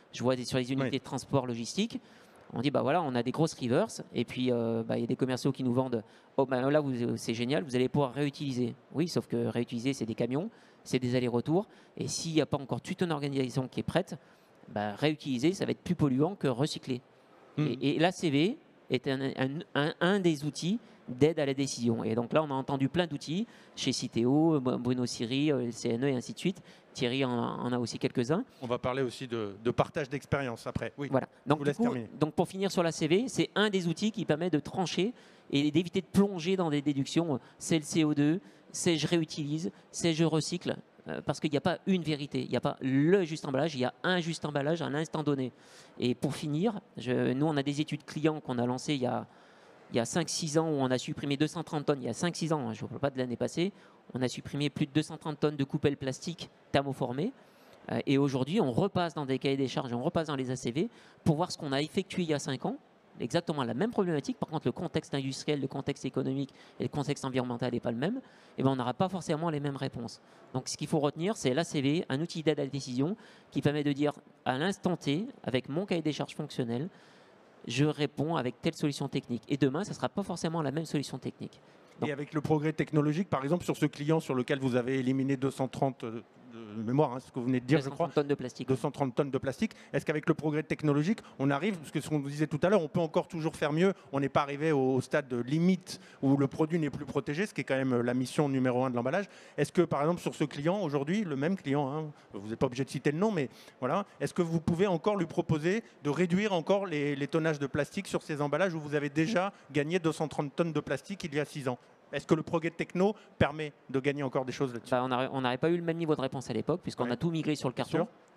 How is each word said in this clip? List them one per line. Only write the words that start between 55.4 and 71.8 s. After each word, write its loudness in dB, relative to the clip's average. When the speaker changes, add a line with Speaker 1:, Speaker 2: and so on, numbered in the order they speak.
Speaker 1:
de 0
coupelles 2
plastiques -6
thermoformées. 0
Euh, 0
et 6
aujourd'hui, 2
on 4
repasse 2
dans -4
des 0
cahiers 0
des 2
charges, -2
on -2
repasse 0
dans -4
les -4
A -2
C -4
V -2
pour 6
voir -4
ce -10
qu'on -6
a 0
effectué -4
il -2
y 2
a 0
cinq -6
ans, -4
exactement -2
la -2
même -2
problématique. -2
Par -6
contre, -6
le 2
contexte -6
industriel, -2
le -4
contexte -6
économique -2
et -2
le -2
contexte -4
environnemental -2
n'est -2
pas -2
le -4
même. -2
Et -2
ben, 4
on 2
n'aura -2
pas 0
forcément -2
les -2
mêmes -2
réponses. -6
Donc, -4
ce -6
qu'il -6
faut 2
retenir, 0
c'est 2
l'A 2
C -2